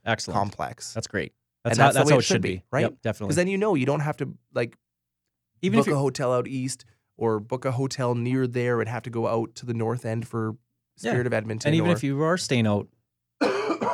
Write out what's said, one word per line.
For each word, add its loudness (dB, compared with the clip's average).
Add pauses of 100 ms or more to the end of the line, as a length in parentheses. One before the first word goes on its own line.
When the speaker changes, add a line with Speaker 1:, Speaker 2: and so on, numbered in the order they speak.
Speaker 1:
Excellent. -2
Speaker 2:
complex. -6
Speaker 1:
That's -8
great. -6 (320)
Speaker 2:
And 0
Speaker 1:
That's 0
how, 8
Speaker 2:
that's 6
the 2
Speaker 1:
that's 6
Speaker 2:
way 6
it 8
Speaker 1:
how 8
it 2
Speaker 2:
should 2
Speaker 1:
should 2
Speaker 2:
be, -2
Speaker 1:
be. -12
Speaker 2:
right? 2
Speaker 1:
Yep, 0
definitely. -4
Speaker 2:
'Cause 0
then 2
you 0
know 2
you 0
don't 0
have -4
to, -6 (220)
like, -4 (840)
Speaker 1:
Even 4
if 6
Speaker 2:
book 2
a 2
Speaker 1:
you 2
Speaker 2:
hotel 0
out 0
east -6 (320)
or 0
book -6
a 0
hotel -2
near 0
there 0
and -2
have -6
to -10
go -2
out -2
to -14
the -4
north -2
end -4
for -4 (440)
Speaker 1:
Yeah. -4
Speaker 2:
Spirit 2
of -2
Edmonton -2
Speaker 1:
And 4
even 4
Speaker 2:
or 4
Speaker 1:
if -4
you 0
are 2
staying 2
out, 2 (540)
<coughs> - (540)